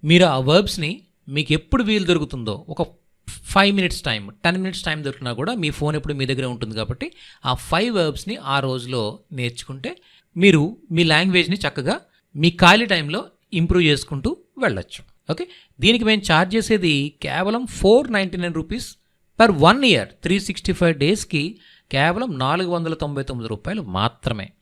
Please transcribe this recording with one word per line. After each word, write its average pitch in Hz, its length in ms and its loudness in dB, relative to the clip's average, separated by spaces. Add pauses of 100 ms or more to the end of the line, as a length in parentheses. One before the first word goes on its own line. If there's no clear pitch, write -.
మీరు 175 220 6
ఆ 143 120 2
వర్బ్స్ని 165 640 0 (280)
మీకు 139 240 -2
ఎప్పుడు 247 300 0
వీలు 208 220 0
దొరుకుతుందో 135 640 -2
ఒక 160 180 -6 (560)
ఫైవ్ 202 320 2
మినిట్స్ 185 260 -2
టైమ్, 107 300 -6
టెన్ 175 260 -2
మినిట్స్ 185 260 -6
టైమ్ 156 200 -6
దొరికినా 131 300 -8
కూడా 151 200 -4
మీ 175 160 -4
ఫోన్ 151 260 -4
ఎప్పుడు 151 180 -6
మీ 135 120 -4
దగ్గరే 131 200 -4
ఉంటుంది 117 300 -8
కాబట్టి 120 360 -8 (340)
ఆ 127 80 0
ఫైవ్ 208 420 -2
వర్బ్స్ని 175 400 -2
ఆ 139 240 -4
రోజులో 127 600 -4 (120)
నేర్చుకుంటే 135 680 -8 (400)
మీరు 175 400 4 (140)
మీ 170 120 2
లాంగ్వేజ్ని 170 520 2
చక్కగా 160 460 -4 (340)
మీ 156 140 4
ఖాళీ 180 360 6
టైంలో 175 400 -4 (280)
ఇంప్రూవ్ 175 300 2
చేసుకుంటూ 147 540 0 (200)
వెళ్ళొచ్చు. 131 460 -4 (280)
ఓకే, 359 160 -6 (320)
దీనికి 220 240 4
మేము 214 180 2 (100)
ఛార్జ్ 180 240 2
చేసేది 170 680 0
కేవలం 190 440 -4
ఫోర్ 240 480 4
నైంటీ 190 240 -2
నైన్ 175 160 -4
రూపీస్ 170 440 -8 (440)
per 220 140 6
one 165 220 6
year. 208 260 4
త్రీ 185 360 -2
సిక్స్టీ 196 340 -4
ఫైవ్ 165 240 2
డేస్కి 160 640 -2 (320)
కేవలం 170 480 0
నాలుగు 160 280 0
వందల 165 260 -4
తొంభై 147 300 -6
తొమ్మిది 123 260 -8
రూపాయలు 170 320 -8
మాత్రమే. 107 680 -4 (120)